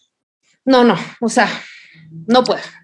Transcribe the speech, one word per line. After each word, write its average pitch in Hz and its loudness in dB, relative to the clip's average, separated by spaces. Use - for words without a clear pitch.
no, 254 4
no, 220 2
o 233 -4
sea, 214 0
no 240 4
puedo, 214 -4